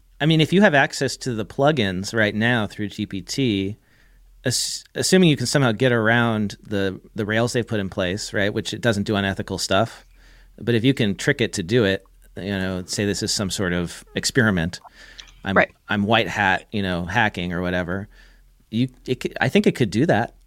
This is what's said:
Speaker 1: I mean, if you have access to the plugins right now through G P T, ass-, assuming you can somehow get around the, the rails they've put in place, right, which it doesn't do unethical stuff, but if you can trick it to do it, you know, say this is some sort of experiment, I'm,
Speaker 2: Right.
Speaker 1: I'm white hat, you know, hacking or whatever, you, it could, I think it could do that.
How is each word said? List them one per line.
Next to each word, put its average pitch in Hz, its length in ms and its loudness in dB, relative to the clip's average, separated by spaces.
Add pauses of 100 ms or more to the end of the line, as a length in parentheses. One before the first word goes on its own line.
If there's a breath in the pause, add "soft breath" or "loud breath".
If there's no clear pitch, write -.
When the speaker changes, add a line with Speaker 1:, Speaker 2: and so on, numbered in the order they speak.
(200)
Speaker 1:
I 143 60 0
mean, 160 160 4
if 151 100 0
you 180 100 6
have 180 120 6
access 139 440 0
to 131 160 -6
the 107 120 -4
plugins 104 680 0
right 107 220 2
now 113 320 0
through 104 220 -8
G 101 180 -6
P 95 160 -8
T, 104 540 -2 (680)
ass-, - 400 -4 (100)
assuming 185 360 4
you 139 80 4
can 123 80 -2
somehow 131 260 2
get 123 200 2
around 113 720 2
the, 98 380 -4 (140)
the 110 100 -4
rails 110 300 0
they've 117 120 0
put 110 140 -2
in 95 80 -4
place, 95 460 -4
right, 104 180 0
which 107 220 -6
it 104 80 -10
doesn't 101 220 0
do 107 120 -2
unethical 98 400 -2
stuff, - 480 0 (540 soft breath)
but 117 160 0
if 110 100 2
you 135 80 4
can 107 220 0
trick - 260 -2
it 110 140 0
to 101 80 -4
do 107 220 2
it, 95 200 0 (320)
you 90 80 -12 (140)
know, 95 280 -4
say 104 200 -4
this 101 160 -2
is 104 100 -4
some 101 180 -2
sort 90 220 -2
of 87 320 -4 (100)
experiment, 92 680 0 (640 loud breath)
I'm, 98 120 0
Speaker 2:
Right. - 160 2 (160)
Speaker 1:
I'm 104 160 0
white 110 240 2
hat, 95 440 2
you 104 100 -4
know, 90 240 -2
hacking 92 480 -2
or 87 80 -4
whatever, 90 460 -4 (600 soft breath)
you, 120 180 -2 (180)
it 127 140 -4
could, - 200 -6
I 127 80 2
think 208 180 4
it 175 80 4
could 110 160 0
do 113 160 2
that. 123 280 0 (120)